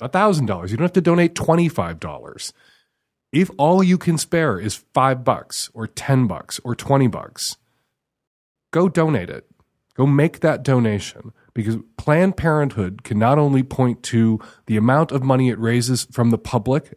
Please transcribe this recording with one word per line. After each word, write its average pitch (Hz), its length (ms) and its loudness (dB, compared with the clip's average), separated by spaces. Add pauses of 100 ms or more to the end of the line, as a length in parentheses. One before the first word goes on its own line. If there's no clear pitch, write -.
a 127 80 -10
thousand 185 380 0
dollars. 92 260 -6
You - 40 -4
don't 170 100 -2
have 175 80 -4
to 190 60 4
donate 170 360 2
twenty-five 147 640 -2
dollars. 71 520 -14 (800)
If 185 160 2 (100)
all 170 220 4
you 185 160 4
can 170 220 -2
spare 151 400 -2
is 101 240 -6 (100)
five 131 300 2
bucks - 500 -4
or 110 140 -10
ten 131 400 0
bucks - 380 -8
or 120 100 -6
twenty 139 320 0
bucks, - 520 -8 (1160)
go 180 160 2
donate 151 420 0
it. 64 160 -14 (480)
Go 127 100 2
make 147 360 2
that 151 240 0
donation, 110 680 -2 (220)
because 110 220 -2 (200)
Planned 180 400 2
Parenthood 135 680 -2
can 107 160 -2
not 127 180 4
only 139 240 2
point 127 400 -2
to 113 380 0 (260)
the 110 100 -2
amount 131 360 2
of 135 100 -2
money 131 260 2
it 107 120 -4
raises 120 500 -2
from 117 200 0
the 113 80 2
public 127 580 -4